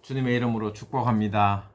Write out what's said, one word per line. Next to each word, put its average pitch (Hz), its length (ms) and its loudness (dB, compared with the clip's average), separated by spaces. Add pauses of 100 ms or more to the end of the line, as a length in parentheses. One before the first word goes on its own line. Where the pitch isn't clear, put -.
주님의 131 340 -2
이름으로 113 360 -2
축복합니다. 107 920 0 (100)